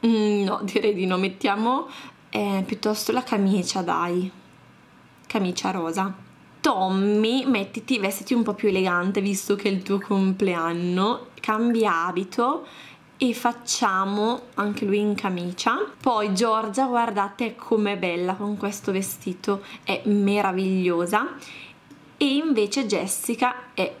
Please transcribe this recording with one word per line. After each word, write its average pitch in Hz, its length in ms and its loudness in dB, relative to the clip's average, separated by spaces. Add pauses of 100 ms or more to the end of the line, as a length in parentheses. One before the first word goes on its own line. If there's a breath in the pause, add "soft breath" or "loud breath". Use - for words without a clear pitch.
Mm, 214 380 4
no, 190 220 0
direi 208 280 2
di 185 140 0
no, 185 100 2
mettiamo, 202 720 0 (400 loud breath)
eh, 202 380 -2
piuttosto 214 440 -2
la 254 120 0
camicia, 196 580 2
dai. 175 500 0 (960)
Camicia 185 440 -2
rosa. 185 440 -2 (460)
Tommy, 208 840 2
mettiti, 220 520 0
vestiti 196 360 -2
un 233 80 4
po' 214 100 0
più 202 160 0
elegante 185 540 2
visto 202 340 0
che 202 140 0
è - 20 0
il 190 100 -2
tuo 196 160 -2
compleanno. 185 1300 0 (120)
Cambia 220 640 2
abito 196 600 0 (500 loud breath)
e 254 160 0
facciamo 214 1080 0 (140)
anche 208 280 -2
lui 202 140 2
in 208 160 2
camicia. 185 680 -2 (160)
Poi 214 360 0
Giorgia, 220 500 0
guardate 233 680 -2
com'è 208 420 0
bella 180 380 -2
con 208 240 -6
questo 202 340 -4
vestito, 190 680 -4 (220 loud breath)
è - 200 -2
meravigliosa. 190 1200 2 (920 loud breath)
E 277 160 4
invece 269 500 2
Jessica 214 880 -2
è - 180 -2 (100)